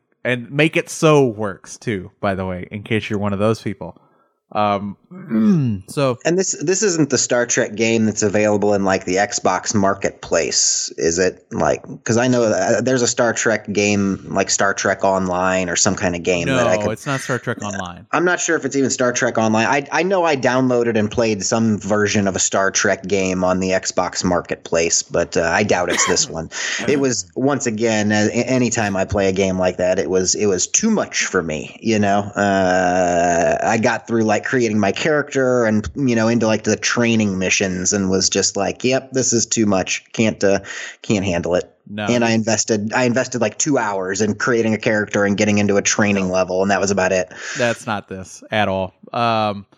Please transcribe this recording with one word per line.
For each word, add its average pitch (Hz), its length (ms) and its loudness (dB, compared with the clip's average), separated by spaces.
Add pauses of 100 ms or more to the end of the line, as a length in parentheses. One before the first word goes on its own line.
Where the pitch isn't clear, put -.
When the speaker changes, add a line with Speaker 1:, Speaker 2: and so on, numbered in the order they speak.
(220)
Speaker 1:
and 120 300 -4
make 151 240 2
it 165 120 0
so 151 380 4
works 104 520 -6
too, 101 420 -6
by 98 160 0
the 95 100 -4
way, 92 240 -8
in 101 140 -12
case 110 260 -4
you're 107 80 -2
one 101 140 -2
of 98 80 -4
those 110 200 0
people. 92 400 -10 (520)
Um, 101 440 -2 (160)
<clears throat> 185 760 2
so 135 360 -2
Speaker 2:
And 170 120 2
this, 185 240 -2
this 190 220 0
isn't 165 280 2
the 123 80 2
Star 120 280 2
Trek 113 300 -2
game 113 300 2
that's 104 180 0
available 104 500 2
in, 98 100 2
like, 95 200 2
the 92 120 -2
Xbox 95 580 0
Marketplace, - 1200 0
is 82 220 0
it? - 320 -2
Like, 73 320 0 (200)
'cause 113 120 0
I 120 100 2
know 120 220 2
that, 101 260 2
uh, 107 60 0
there's 127 220 0
a 120 40 2
Star 117 260 0
Trek 107 400 -2
game, 101 560 0
like 98 220 -2
Star 98 240 0
Trek 98 300 -2
Online 92 640 0
or 85 80 -4
some 98 180 0
kind 92 220 -2
of 85 80 -8
game 85 240 0
that 127 180 0
I 110 100 2
Speaker 1:
No, 104 60 -4
Speaker 2:
could 104 100 -2
Speaker 1:
it's - 140 -10
not 135 140 -4
Star 123 180 -4
Trek - 240 -6
Online. 98 480 -8
Speaker 2:
I'm 160 140 0
not 175 160 0
sure 165 160 0
if - 80 -4
it's 135 100 -4
even 135 160 2
Star 123 220 0
Trek 120 260 0
Online. 110 280 2
I, 139 260 0
I 156 100 0
know 185 220 2
I 160 120 2
downloaded 123 640 2
and 107 120 2
played 110 340 0
some 113 340 2
version 104 480 0
of 95 80 0
a 95 60 -2
Star 98 320 2
Trek 98 320 0
game 92 400 0
on 92 160 2
the 92 100 -2
Xbox 92 540 -2
Marketplace, 85 760 -2
but, 85 340 -2
uh, 87 60 2
I 85 200 0
doubt 92 300 0
it's - 160 -2
this 85 220 0
Speaker 1:
<laughs> - 0 -
Speaker 2:
one. 80 200 -8 (380)
It 143 100 0
was, 135 380 -2
once 131 300 0
again, 107 440 0
uh, 107 220 2
a-, 117 160 -2
anytime 113 480 0
I 95 80 0
play 98 240 0
a 95 40 2
game 95 280 0
like 90 160 0
that, 92 240 0
it 80 100 -4
was, 92 240 0
it 104 120 0
was 92 200 0
too - 240 0
much 160 360 -2
for 95 160 0
me, 78 380 -8
you 110 200 2
know? 101 180 2 (160)
Uh, 90 1300 2
I 110 160 2
got 113 280 0
through, 113 180 0
like, 107 200 0
creating 113 340 0
my 98 140 2
character 135 760 0
and, 107 280 0
you 131 220 0
know, 113 120 2
into, 117 180 2
like, 110 180 0
the 107 120 2
training 110 640 0
missions 95 540 0
and 98 180 0
was 95 200 2
just - 260 0
like, 92 280 -2
"Yep, 127 280 0
this 131 220 0
is 110 120 2
too 110 200 0
much. 95 460 -2
Can't, 110 300 0
uh, 98 180 2 (420)
can't 98 220 0
handle 87 300 0
it." - 160 -2 (160)
Speaker 1:
No. 104 200 -6
Speaker 2:
And 120 180 2
I 113 60 2
invested, 110 640 0
I 127 100 2
invested, 123 380 0
like, 107 160 -2
two 147 200 0
hours 98 440 -4
in 104 140 0
creating 113 380 2
a 104 40 -2
character 104 460 0
and 101 120 2
getting 104 220 2
into 101 180 2
a 98 60 4
training 101 480 0
level, 92 320 0
and 98 80 0
that 95 100 2
was 98 100 0
about 95 220 0
it. 90 200 0 (260)
Speaker 1:
That's 120 280 -2
not 104 220 -6
this 92 420 -14
at 104 180 2
all. 95 260 -2 (180)
Um, 110 540 0 (120)